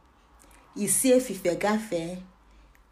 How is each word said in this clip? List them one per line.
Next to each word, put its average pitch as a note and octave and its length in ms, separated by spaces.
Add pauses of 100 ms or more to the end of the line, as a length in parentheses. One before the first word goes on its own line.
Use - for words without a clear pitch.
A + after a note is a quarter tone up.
(760)
Ị G3+ 120
si - 240
efifie F#3 440
gafee, F#3 600 (760)